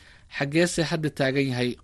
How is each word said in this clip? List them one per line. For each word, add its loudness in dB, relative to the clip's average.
Xaggeese 2
hadda -2
taagan 0
yahay? -2